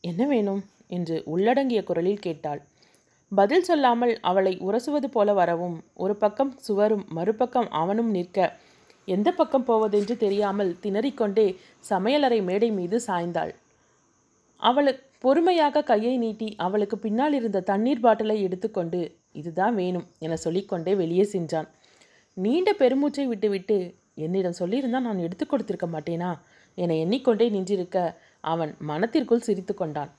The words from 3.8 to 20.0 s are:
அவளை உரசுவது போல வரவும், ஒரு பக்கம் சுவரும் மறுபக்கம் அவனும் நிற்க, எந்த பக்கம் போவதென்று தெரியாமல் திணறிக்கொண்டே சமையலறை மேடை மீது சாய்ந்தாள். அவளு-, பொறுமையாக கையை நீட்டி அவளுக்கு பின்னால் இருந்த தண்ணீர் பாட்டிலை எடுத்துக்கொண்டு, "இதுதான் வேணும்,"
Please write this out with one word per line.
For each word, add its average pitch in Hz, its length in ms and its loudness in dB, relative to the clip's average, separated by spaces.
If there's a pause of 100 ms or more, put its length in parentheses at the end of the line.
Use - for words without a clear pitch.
அவளை 185 380 2
உரசுவது 247 480 -2
போல 208 280 2
வரவும், 170 500 0 (100)
ஒரு 190 220 -4
பக்கம் 214 420 0
சுவரும் 208 520 0
மறுபக்கம் 214 600 -2
அவனும் 202 400 0
நிற்க, 180 480 -2 (480)
எந்த 202 260 2
பக்கம் 285 340 0
போவதென்று 220 520 2
தெரியாமல் 202 640 0
திணறிக்கொண்டே 208 720 0 (340)
சமையலறை 233 540 2
மேடை 202 280 2
மீது 196 360 0
சாய்ந்தாள். 170 480 -4 (1080)
அவளு-, 262 380 2 (200)
பொறுமையாக 302 640 4
கையை 240 340 2
நீட்டி 220 380 -4
அவளுக்கு 202 420 -2
பின்னால் 226 360 0
இருந்த 226 280 0
தண்ணீர் 220 380 0
பாட்டிலை 214 420 2
எடுத்துக்கொண்டு, 180 760 -4 (160)
"இதுதான் 170 440 -2
வேணும்," 180 320 -2 (120)